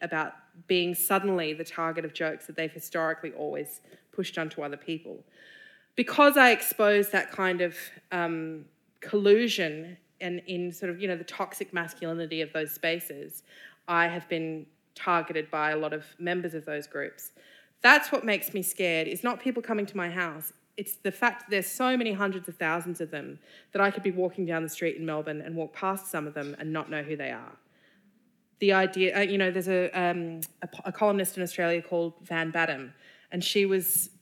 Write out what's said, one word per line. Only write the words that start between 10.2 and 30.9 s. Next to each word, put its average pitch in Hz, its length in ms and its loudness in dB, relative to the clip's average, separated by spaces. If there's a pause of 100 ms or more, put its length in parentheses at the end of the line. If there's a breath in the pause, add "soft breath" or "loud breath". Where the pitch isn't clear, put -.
in 180 260 -4
sort 180 180 -6
of, 175 80 -8
you 202 80 -2
know, 180 80 0
the 170 80 -6
toxic - 480 -8
masculinity 165 680 -4
of 147 100 -6
those 156 220 -4
spaces, 165 680 -6 (440 loud breath)
I 170 200 4
have 170 200 -6
been 160 380 -4 (300)
targeted 160 540 0
by 156 220 0
a 156 60 0
lot 156 160 -2
of 151 120 -8 (140)
members 175 340 -2
of 151 120 -8
those 147 200 -6
groups. - 460 -10 (500 loud breath)
That's 294 300 8
what 262 140 0
makes 208 280 0
me 196 80 -2
scared, 165 460 0
is - 160 -6
not 240 160 -2
people 240 240 -2
coming 208 220 -2
to 202 100 -8
my 175 140 -2
house. 165 420 -6 (240)
It's 202 200 -8
the 196 160 -4
fact 226 300 0
that - 80 -12
there's 196 180 0
so 254 280 0
many 226 160 0
hundreds 190 380 -2
of 165 80 -12
thousands 170 420 -2
of 160 100 -4
them 143 300 -10 (320 loud breath)
that 196 100 2
I 196 100 6
could 196 120 -6
be 196 80 2
walking 180 340 0
down 165 160 -2
the 160 80 -4
street 165 280 -2
in 160 80 -6
Melbourne 151 340 -4
and 165 160 -8
walk 160 160 -4
past 190 400 -4
some 151 160 -4
of 147 60 -10
them 143 260 -6
and 156 140 -4
not 156 160 -4
know 151 120 -4
who 147 140 -6
they 139 160 -6
are. 117 220 -12 (1080 soft breath)
The 196 140 6
idea, 185 460 4
uh, - 20 4
you 196 160 2
know, 185 140 4
there's 180 180 -2
a, 180 220 2
um, 175 500 -2 (200)
a 196 60 -8
po-, - 160 -16
a 185 80 -6